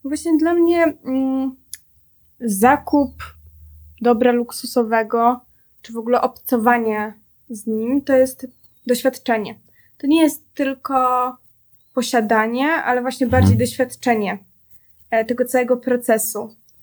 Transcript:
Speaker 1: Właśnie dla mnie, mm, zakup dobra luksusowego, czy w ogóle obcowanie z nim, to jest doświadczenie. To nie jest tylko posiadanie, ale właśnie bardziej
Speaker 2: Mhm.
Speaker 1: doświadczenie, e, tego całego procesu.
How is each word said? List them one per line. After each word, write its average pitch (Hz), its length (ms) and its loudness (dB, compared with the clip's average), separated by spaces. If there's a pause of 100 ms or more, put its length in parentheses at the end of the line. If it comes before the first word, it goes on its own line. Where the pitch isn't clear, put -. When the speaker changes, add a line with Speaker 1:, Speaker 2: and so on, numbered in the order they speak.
Speaker 1:
Właśnie 302 340 -2
dla 320 160 0
mnie, 339 400 2 (120)
mm, 262 500 -2 (840)
zakup 247 840 0 (800)
dobra 240 300 4
luksusowego, 233 1080 0 (420)
czy 226 120 -18
w 226 40 -10
ogóle 233 240 0
obcowanie 220 920 -2 (360)
z 214 180 -12
nim, 226 340 -2
to 285 120 -2
jest 262 340 0 (400)
doświadczenie. 240 680 -2 (420)
To 285 100 -6
nie 320 140 4
jest - 320 0
tylko 254 840 -2 (560)
posiadanie, 233 760 0
ale 247 340 -2
właśnie 247 260 -4
bardziej 202 260 4
Speaker 2:
Mhm. 233 160 2
Speaker 1:
doświadczenie, 220 680 -2 (720)
e, 226 140 0
tego 240 200 -2
całego 247 320 0
procesu. 240 800 -2 (280)